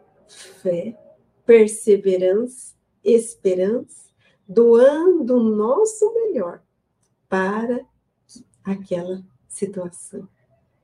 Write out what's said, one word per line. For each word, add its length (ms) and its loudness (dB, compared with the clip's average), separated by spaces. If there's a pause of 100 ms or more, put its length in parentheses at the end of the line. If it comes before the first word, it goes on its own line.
(280)
fé, 680 -8 (480)
perseverança, 1300 2 (280)
esperança, 1040 -2 (380)
doando 920 4
o 60 2
nosso 720 0
melhor 480 -6 (680)
para 560 -4 (800)
aquela 600 -8 (240)
situação. 800 -12 (560)